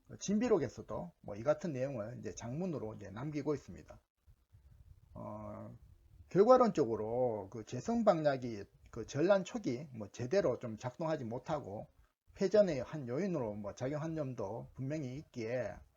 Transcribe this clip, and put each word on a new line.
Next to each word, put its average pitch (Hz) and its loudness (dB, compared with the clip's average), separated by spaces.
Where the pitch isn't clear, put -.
그 117 -14
진비록에서도 175 0
뭐 104 -10
이 110 -8
같은 151 0
내용을 127 -4
이제 107 -8
장문으로 123 -6
이제 101 -12
남기고 147 -4
있습니다. 87 -12
어, 107 -12
결과론적으로 123 6
그 110 -10
재성방략이 139 2
그 113 -8
전란 180 4
초기 156 -4
뭐 110 -10
제대로 127 0
좀 110 -8
작동하지 156 -4
못하고 117 -6
회전의 180 4
한 139 -8
요인으로 139 -2
뭐 101 -8
작용한 147 -4
점도 127 -4
분명히 135 -4
있기에 113 -4